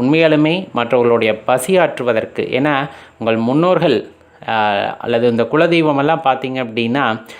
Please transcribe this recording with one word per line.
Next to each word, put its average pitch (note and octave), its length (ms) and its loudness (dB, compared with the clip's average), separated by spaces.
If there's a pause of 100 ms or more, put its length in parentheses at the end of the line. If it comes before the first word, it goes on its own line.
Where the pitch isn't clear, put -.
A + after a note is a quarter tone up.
உண்மையாலுமே D#3 680 2
மற்றவர்களுடைய A#2 720 0
பசி C3 340 0
ஆற்றுவதற்கு, B2 720 -2
ஏன்னா C#3 380 0 (300)
உங்கள் A2+ 160 0
முன்னோர்கள், D3 720 2 (400)
ஆ, G#2+ 260 0 (240)
அல்லது A#2+ 320 0
இந்த A#2 140 0
குலதெய்வமெல்லாம் D#3 800 0
பார்த்தீங்க C3 440 -2
அப்படின்னா, A#2 540 -2 (180)